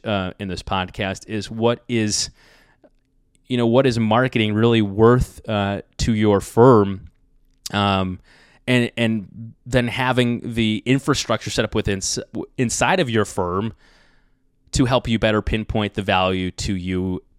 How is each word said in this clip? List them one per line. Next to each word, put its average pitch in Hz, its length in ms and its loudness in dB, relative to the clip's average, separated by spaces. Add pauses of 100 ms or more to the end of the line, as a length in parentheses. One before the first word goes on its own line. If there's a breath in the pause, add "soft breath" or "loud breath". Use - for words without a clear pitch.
uh, 98 340 -2
in 101 100 -8
this 90 140 -8
podcast 95 640 -6
is 101 240 -8
what 113 380 0
is, 110 400 -2 (1200 soft breath)
you 127 100 -4
know, 120 100 0
what 127 200 4
is 120 120 2
marketing 113 540 2
really 113 300 2
worth, 110 640 2
uh, 101 320 -2 (180)
to - 140 -2
your 104 300 2
firm? 107 640 6 (640)
Um, 95 480 -2 (460 soft breath)
and, 123 300 2
and 113 580 -4 (120)
then 123 220 0
having 120 640 -2
the 110 300 0
infrastructure 127 640 -2
set 117 140 -2
up - 100 -8
within 101 240 -2
s-, - 200 -6 (140)
w-, - 240 -10
inside 131 440 0
of 131 100 -2
your 110 160 0
firm 95 480 -4 (960 soft breath)
to 131 140 2
help 123 200 0
you 113 120 0
better 107 240 0
pinpoint 107 520 -4
the 104 80 -6
value 92 480 0
to - 240 -6
you, 92 480 -4 (160)